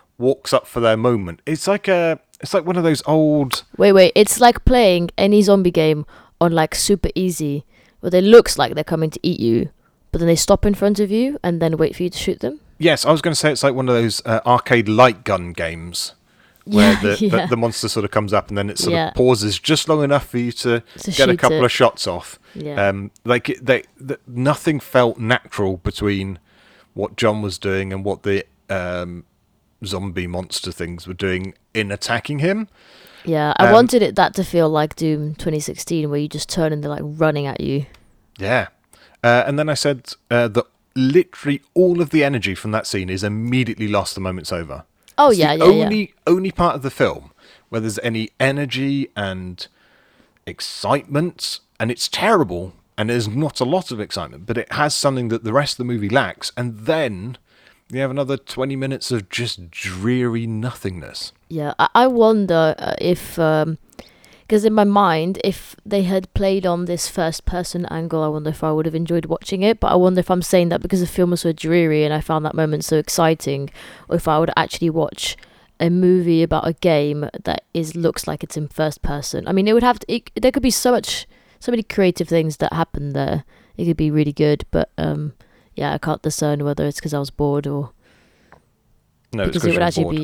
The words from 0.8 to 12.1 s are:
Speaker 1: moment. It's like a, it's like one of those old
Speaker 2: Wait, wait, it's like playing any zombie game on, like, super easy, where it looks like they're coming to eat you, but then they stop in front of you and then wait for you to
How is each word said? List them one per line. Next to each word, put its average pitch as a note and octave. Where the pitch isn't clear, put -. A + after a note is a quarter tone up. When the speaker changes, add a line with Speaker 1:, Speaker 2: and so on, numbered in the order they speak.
Speaker 1:
moment. A2
It's D#3
like G3+
a, E3+
it's -
like F#3
one F3
of F3
those D#3+
old D3+
Speaker 2:
Wait, G3+
wait, F#3+
it's G3+
like A#3+
playing F#3
any G#3
zombie G3
game D#3
on, E3+
like, D#3+
super -
easy, D#3
where -
it F#3
looks A3
like B2+
they're D3+
coming D#3+
to -
eat -
you, A2+
but E3
then E3+
they E3+
stop -
in G3+
front G3+
of G3
you B3+
and E3+
then D#3+
wait D#3
for -
you F3+
to -